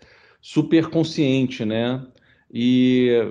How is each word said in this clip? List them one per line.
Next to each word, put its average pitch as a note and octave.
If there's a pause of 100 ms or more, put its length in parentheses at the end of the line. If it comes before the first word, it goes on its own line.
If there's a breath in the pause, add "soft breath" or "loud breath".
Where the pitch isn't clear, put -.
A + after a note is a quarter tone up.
(400 soft breath)
super D#3+
consciente, C3+
né? A#2+ (480 soft breath)
E B2+ (220)